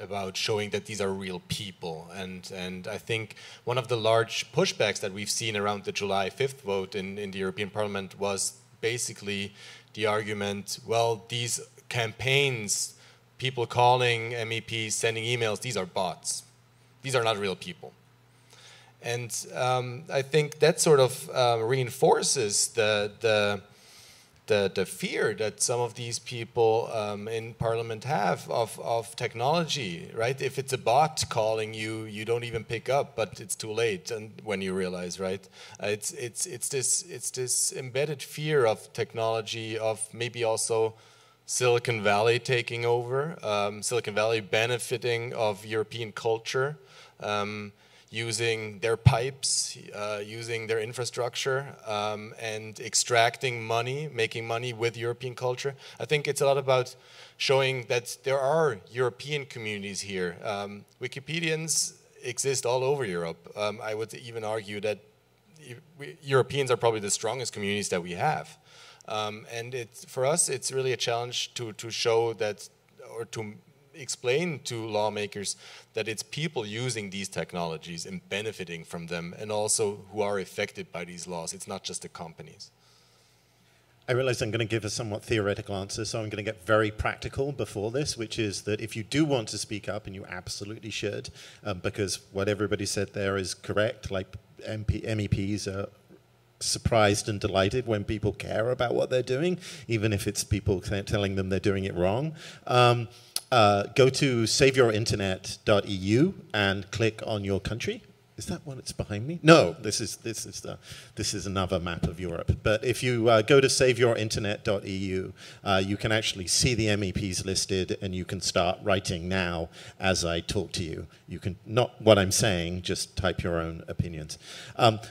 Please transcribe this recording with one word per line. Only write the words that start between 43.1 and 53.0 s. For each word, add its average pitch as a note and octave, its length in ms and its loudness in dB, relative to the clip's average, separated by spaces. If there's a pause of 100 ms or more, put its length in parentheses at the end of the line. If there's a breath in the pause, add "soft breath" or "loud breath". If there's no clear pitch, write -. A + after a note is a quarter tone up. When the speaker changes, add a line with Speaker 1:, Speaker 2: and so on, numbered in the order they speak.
Speaker 1:
um, G#2 400 0
Silicon A2 320 -2
Valley A2 280 2
benefiting A#2 880 0
of G#2+ 320 -2
European A2 480 -4
culture, C3 640 -2 (440 loud breath)
um, G#2 520 -4 (380 soft breath)
using A2 680 -2
their A2+ 180 2
pipes, - 800 2 (160)
uh, G#2 320 -4
using A2+ 440 -6
their A2+ 100 2
infrastructure, B2 960 -2 (100)
um, G#2+ 560 -4
and A2 380 -8
extracting A#2+ 800 2